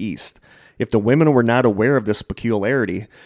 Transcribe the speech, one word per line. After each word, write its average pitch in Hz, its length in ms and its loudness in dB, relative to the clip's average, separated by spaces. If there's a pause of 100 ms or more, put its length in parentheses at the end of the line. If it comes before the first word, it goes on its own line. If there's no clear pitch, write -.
east. - 380 -10 (400)
If 117 100 -6
the 117 80 0
women 143 360 2
were 123 100 4
not 120 200 2
aware 113 320 2
of 110 100 -2
this 104 180 -4
peculiarity, 110 800 -4 (200)